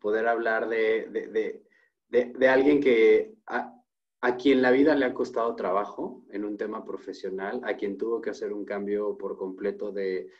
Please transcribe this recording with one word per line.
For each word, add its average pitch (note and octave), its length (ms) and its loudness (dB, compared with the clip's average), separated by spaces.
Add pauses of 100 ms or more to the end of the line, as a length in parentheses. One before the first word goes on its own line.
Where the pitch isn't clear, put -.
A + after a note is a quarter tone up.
poder A2 260 0
hablar A2+ 400 0
de, A2 400 0
de, - 200 -6
de, - 360 -4 (460)
de, A#2+ 160 2
de B2+ 240 2
alguien C#3 320 6
que A2+ 540 6 (120)
a, - 260 -6 (460)
a B2 160 0
quien C3 260 4
la B2+ 100 6
vida C#3+ 240 6
le C3+ 100 2
ha A#2+ 80 -2
costado A#2 420 -2
trabajo G2+ 720 -4
en G#2 140 -8
un G#2 140 -6
tema A2 260 -8
profesional, F#2+ 800 -8
a G#2+ 140 -4
quien G2+ 200 -6
tuvo A2+ 220 -4
que A2 120 -8
hacer G2+ 200 -8
un G#2 140 -8
cambio G2+ 520 -4
por F#2+ 200 -8
completo G2+ 560 -6
de, F#2+ 340 -4 (120)